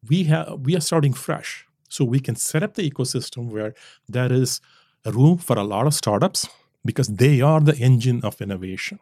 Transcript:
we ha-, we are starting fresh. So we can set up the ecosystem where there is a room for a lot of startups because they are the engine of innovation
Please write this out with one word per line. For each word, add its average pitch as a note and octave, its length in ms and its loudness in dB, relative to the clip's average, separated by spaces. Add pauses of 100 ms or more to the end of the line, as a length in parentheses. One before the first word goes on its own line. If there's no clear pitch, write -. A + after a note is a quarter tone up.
we F3 160 2
ha-, D#3+ 320 0
we C#3+ 180 -2
are F3 60 0
starting D3 320 0
fresh. - 520 -8 (240)
So - 160 -2
we B2 140 0
can C3 160 -4
set D#3+ 300 -4
up G#3 100 -8
the E3 160 -4
ecosystem B2 600 -8
where G#2+ 200 -6 (360)
there B2+ 240 -2
is B2+ 280 0 (440)
a A2 80 -6
room D3 260 6
for C3 180 0
a G#2 60 -2
lot G#2 240 -2
of D3 80 2
startups - 540 0 (360)
because - 220 0
they B2 340 4
are D#3 200 4
the D3+ 160 4
engine B2 480 2
of G2+ 180 -6
innovation F#2+ 580 -8